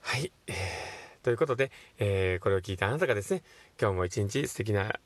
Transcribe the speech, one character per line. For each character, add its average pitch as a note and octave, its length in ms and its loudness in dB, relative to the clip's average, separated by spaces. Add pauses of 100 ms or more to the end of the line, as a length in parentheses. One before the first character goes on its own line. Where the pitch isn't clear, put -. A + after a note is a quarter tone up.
は - 180 -2
い。 E3 140 -4 (140)
え - 60 -10
ー、 - 720 -8
と B2+ 60 2
い A#2+ 40 4
う - 20 -6
こ D#3+ 100 2
と C3+ 100 0
で、 C3 140 0 (280)
え F#2+ 420 2
ー、 - 20 -16
こ G2+ 80 2
れ G2 40 4
を F#2+ 60 2
聞 F#2+ 140 -6
い - 20 -8
た F#2+ 100 2
あ G2+ 40 2
な C#3 80 0
た F3 80 2
が B2+ 80 4
で G2+ 80 0
す F#3+ 120 0
ね、 F#3 80 -4 (380)
今 G#2+ 100 4
日 F#2+ 60 0
も F#2 80 2
一 F#2+ 180 -2
日 G#2+ 260 -2
素 - 80 -10
敵 G#2+ 160 -2
な G2+ 320 0